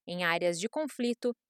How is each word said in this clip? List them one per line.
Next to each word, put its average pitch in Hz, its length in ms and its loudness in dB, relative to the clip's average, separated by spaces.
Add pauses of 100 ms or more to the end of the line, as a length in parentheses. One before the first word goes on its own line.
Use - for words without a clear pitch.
em 180 160 -4
áreas 175 360 2
de 196 80 -2
conflito 247 680 -2 (160)